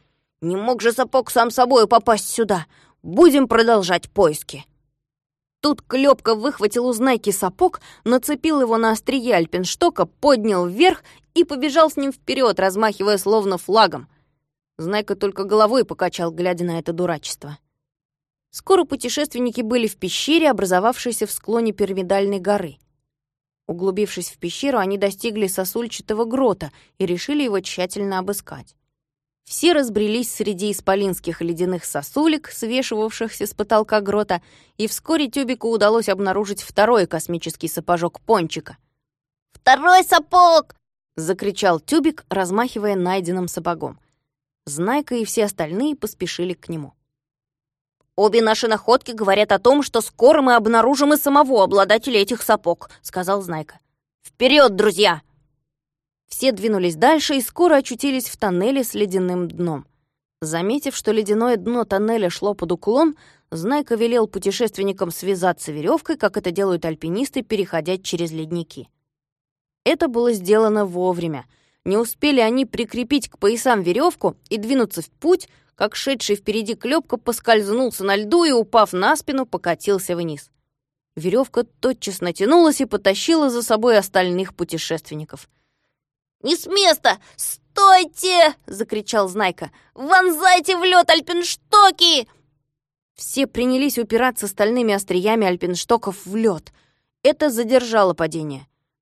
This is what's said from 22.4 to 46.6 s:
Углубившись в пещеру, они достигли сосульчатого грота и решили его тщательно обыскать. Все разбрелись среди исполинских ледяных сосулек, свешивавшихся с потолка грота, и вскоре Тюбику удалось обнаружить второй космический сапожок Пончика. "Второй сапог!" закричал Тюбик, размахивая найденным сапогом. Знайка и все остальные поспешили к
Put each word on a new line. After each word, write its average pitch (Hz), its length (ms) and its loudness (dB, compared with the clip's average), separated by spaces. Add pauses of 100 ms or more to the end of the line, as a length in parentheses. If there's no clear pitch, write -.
Углубившись 185 640 -4
в - 80 -20
пещеру, 254 400 -4
они 196 200 -2
достигли 202 500 -4
сосульчатого 220 800 -6
грота 220 460 -2 (260)
и 190 80 -2
решили 226 380 -4
его 202 180 -2
тщательно 190 580 -6
обыскать. 185 560 -10 (720)
Все - 280 0
разбрелись 226 600 -2
среди 208 380 -4
исполинских 190 680 -4
ледяных 170 440 -4
сосулек, 302 640 -2
свешивавшихся 220 960 -6
с - 80 -10
потолка 214 480 0
грота, 202 400 -2 (360)
и 214 100 -4
вскоре 302 420 -4
Тюбику 240 400 -4
удалось 214 400 2
обнаружить 196 520 -2
второй 214 460 2
космический 165 600 -8
сапожок 170 540 -4
Пончика. 175 560 -2 (760)
"Второй 349 520 4
сапог!" 339 720 4 (400)
закричал 180 640 -2
Тюбик, 302 500 -2
размахивая 208 640 -2
найденным 180 520 -4
сапогом. 165 520 -8 (680)
Знайка 214 500 -4
и 226 100 -4
все 214 200 -2
остальные 202 500 -4
поспешили 180 580 -8
к - 160 -20